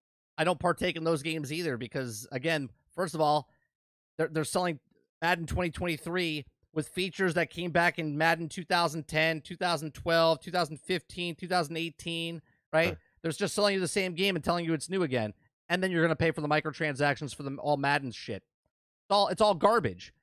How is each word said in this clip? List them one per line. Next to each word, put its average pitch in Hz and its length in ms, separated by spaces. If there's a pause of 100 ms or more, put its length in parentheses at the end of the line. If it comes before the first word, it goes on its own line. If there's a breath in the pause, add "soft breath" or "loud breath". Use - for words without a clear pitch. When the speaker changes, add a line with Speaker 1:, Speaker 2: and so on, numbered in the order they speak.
(380)
Speaker 1:
I 156 80
don't 175 140
partake 175 360
in 165 80
those 160 180
games 156 320
either 160 240
because, 120 540
again, 139 380 (260)
first 170 180
of 160 80
all, 151 280 (680)
they're, 165 120
they're 156 140
selling 180 360 (420)
Madden 170 240
twenty 180 240
twenty-three 170 760 (300)
with 156 120
features 185 480
that 165 160
came 175 180
back 170 300
in 151 180
Madden 165 320
two 180 140
thousand 170 440
ten, 160 340
two - 140
thousand 160 380
twelve, 165 460
two - 120
thousand 160 300
fifteen, 175 540
two 185 120
thousand 165 300
eighteen, 165 640 (320)
right? 165 160
Speaker 2:
Sure. - 80 (240 soft breath)
Speaker 1:
They're 165 100
just 185 240
selling 202 200
you 190 40
the 180 80
same 185 280
game 190 200
and 151 80
telling 175 220
you 160 80
it's 151 160
new 185 140
again, 120 300 (360)
and 180 120
then 185 100
you're 170 100
gonna 165 140
pay 165 160
for 160 100
the 147 60
microtransactions 147 840
for 147 100
the 139 140
all 147 200
Madden 139 340
shit. 107 260
It's - 760
all, 202 180
it's 180 120
all 214 120
garbage. 160 680